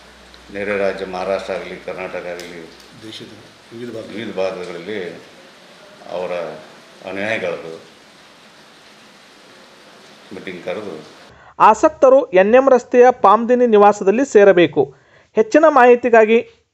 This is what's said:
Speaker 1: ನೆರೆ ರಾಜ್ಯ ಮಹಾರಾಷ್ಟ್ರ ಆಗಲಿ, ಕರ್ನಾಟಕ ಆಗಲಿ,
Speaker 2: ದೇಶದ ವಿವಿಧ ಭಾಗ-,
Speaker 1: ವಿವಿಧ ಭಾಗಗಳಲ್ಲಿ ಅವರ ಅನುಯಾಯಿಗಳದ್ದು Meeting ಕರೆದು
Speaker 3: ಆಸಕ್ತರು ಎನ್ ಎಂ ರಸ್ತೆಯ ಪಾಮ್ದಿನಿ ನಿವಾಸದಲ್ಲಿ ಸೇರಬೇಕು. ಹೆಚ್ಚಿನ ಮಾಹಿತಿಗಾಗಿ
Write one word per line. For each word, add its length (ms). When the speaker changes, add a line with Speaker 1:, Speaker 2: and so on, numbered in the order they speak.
Speaker 1:
ನೆರೆ 260
ರಾಜ್ಯ 280
ಮಹಾರಾಷ್ಟ್ರ 460
ಆಗಲಿ, 240
ಕರ್ನಾಟಕ 500
ಆಗಲಿ, 440
Speaker 2:
ದೇಶದ 300
ವಿವಿಧ 220
ಭಾಗ-, 120
Speaker 1:
ವಿವಿಧ 300
ಭಾಗಗಳಲ್ಲಿ 760
ಅವರ 220
ಅನುಯಾಯಿಗಳದ್ದು 680
Meeting 300
ಕರೆದು 540
Speaker 3:
ಆಸಕ್ತರು 680
ಎನ್ 240
ಎಂ 160
ರಸ್ತೆಯ 400
ಪಾಮ್ದಿನಿ 560
ನಿವಾಸದಲ್ಲಿ 580
ಸೇರಬೇಕು. 680
ಹೆಚ್ಚಿನ 320
ಮಾಹಿತಿಗಾಗಿ 800